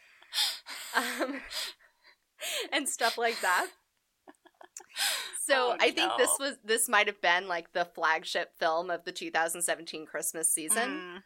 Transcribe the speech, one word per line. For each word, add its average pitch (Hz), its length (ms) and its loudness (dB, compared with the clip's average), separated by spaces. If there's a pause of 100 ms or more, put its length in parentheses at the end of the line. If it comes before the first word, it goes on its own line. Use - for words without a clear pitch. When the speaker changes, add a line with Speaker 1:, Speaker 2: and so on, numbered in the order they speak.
(960)
Speaker 1:
Um, 254 500 -2
<laughs> - 1300 -8
and 285 160 0
stuff 233 300 0
like 233 240 0
that. 190 240 2 (1800)
So 254 280 4
Speaker 2:
Oh, 185 60 0
Speaker 1:
I 233 120 6
think - 260 2
this 247 220 4
Speaker 2:
no. 277 80 -2
Speaker 1:
was, 285 180 -4
this 220 240 2
might 208 180 6
have 208 140 -6
been, 185 280 4
like, 170 260 -4
the 175 100 2
flagship 165 720 0
film 170 300 2
of 170 160 -4
the 180 80 -8
two 170 180 -8
thousand 165 320 0
seventeen 160 440 -4
Christmas 160 440 -2
season. 165 380 0
Speaker 2:
Mm. 180 380 -8